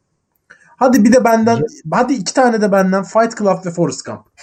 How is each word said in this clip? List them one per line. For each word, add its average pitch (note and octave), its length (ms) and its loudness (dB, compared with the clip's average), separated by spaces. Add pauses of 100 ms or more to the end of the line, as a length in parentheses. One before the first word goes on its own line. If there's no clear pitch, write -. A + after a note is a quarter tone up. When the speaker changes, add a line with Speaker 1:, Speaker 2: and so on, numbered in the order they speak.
(800)
Speaker 1:
Hadi A#3+ 240 4
bir G#3 100 4
de B3+ 100 4
benden, A3+ 320 2
Speaker 2:
Ya- A3+ 100 -2 (260)
Speaker 1:
hadi A#3+ 220 -2
iki F#3+ 200 -8
tane A#3 280 0
de G#3 100 0
benden, F#3+ 320 0
Fight A3+ 340 -2
Club G3 280 -2
ve E3+ 60 -8
Forrest E3 340 -4
Gump. A2 160 -14 (220)